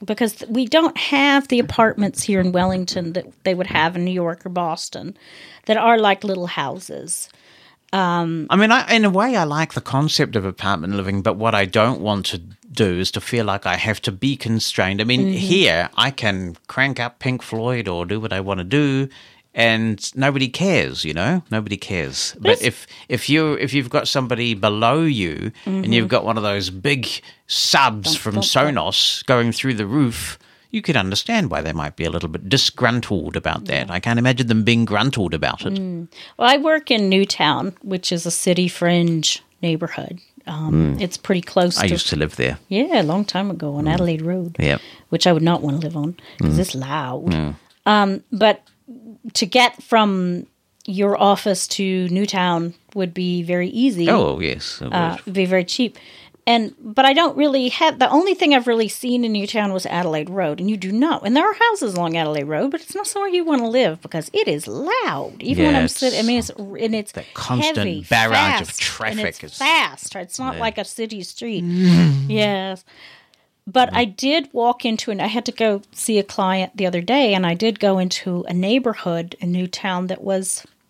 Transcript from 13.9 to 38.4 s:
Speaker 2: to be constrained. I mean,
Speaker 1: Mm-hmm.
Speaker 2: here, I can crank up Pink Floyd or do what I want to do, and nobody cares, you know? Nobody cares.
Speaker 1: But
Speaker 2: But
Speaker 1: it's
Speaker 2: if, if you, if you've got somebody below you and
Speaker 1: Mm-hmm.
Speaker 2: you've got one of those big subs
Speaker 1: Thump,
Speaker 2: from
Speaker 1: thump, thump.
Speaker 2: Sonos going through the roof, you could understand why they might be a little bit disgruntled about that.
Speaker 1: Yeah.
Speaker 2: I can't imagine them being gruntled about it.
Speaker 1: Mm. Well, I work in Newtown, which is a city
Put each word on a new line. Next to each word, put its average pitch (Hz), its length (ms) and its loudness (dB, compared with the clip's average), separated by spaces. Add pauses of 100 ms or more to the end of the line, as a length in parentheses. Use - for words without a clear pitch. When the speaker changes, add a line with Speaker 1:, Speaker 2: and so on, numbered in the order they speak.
Speaker 2:
to - 100 -2
be 131 240 -2
constrained. 107 640 -2
I - 20 0
mean, 123 180 2
Speaker 1:
Mm-hmm. 190 160 0
Speaker 2:
here, 165 600 2
I 127 140 2
can 92 440 -4 (120)
crank 131 340 -2
up 120 180 -8
Pink 127 220 -2
Floyd 113 480 -4
or 87 160 -2
do 104 160 -4
what 110 100 -6
I 95 80 -2
want 95 200 -4
to 90 40 -4
do, 135 460 0 (440)
and 113 600 2
nobody 135 320 0
cares, 127 560 0
you 78 100 -4
know? 131 380 0
Nobody 104 240 -4
cares. 76 600 -4
Speaker 1:
But - 80 -16
Speaker 2:
But 427 100 4
Speaker 1:
it's - 100 0
Speaker 2:
if, - 240 -2 (220)
if 127 200 -4
you, 151 260 4
if 127 180 -4
you've 131 160 0
got - 180 0
somebody 120 460 0
below 110 500 2
you 101 480 0 (140)
and 190 180 -2
Speaker 1:
Mm-hmm. 110 80 0
Speaker 2:
you've 113 160 4
got 120 160 2
one 110 140 -2
of 104 60 -4
those 101 260 -2
big 117 400 -2 (380)
subs 131 640 2
Speaker 1:
Thump, 151 80 -2
Speaker 2:
from 107 160 -4
Speaker 1:
thump, 101 100 0
thump. 143 320 2
Speaker 2:
Sonos - 480 -2
going 117 260 2
through 131 220 -2
the 104 120 -2
roof, 120 540 0 (300)
you 214 120 -6
could 156 140 4
understand 110 560 0
why 78 100 0
they 78 120 -2
might 78 240 -4
be 82 80 -2
a 82 40 0
little 85 200 -4
bit 80 180 -8
disgruntled 113 880 0
about 80 300 -4
that. 69 240 -2
Speaker 1:
Yeah. 87 40 -8
Speaker 2:
I 90 60 -2
can't 117 180 0
imagine 123 300 2
them 110 160 2
being 117 220 4
gruntled 104 480 0
about 78 320 -2
it. 202 80 -2
Speaker 1:
Mm. 180 340 -8 (300)
Well, 240 120 4
I 285 60 6
work 311 340 0
in 208 200 2
Newtown, 185 720 2
which 185 320 -4
is 170 120 -4
a 170 60 -4
city 180 380 2